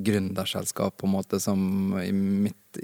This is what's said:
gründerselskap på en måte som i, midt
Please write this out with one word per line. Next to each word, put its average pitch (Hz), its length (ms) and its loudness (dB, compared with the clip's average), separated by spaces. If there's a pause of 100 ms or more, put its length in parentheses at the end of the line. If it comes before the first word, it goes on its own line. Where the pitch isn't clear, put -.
gründerselskap 95 920 -2
på 95 100 -2
en 98 80 4
måte 95 240 -2
som 95 580 0
i, 92 140 -2
midt 98 720 0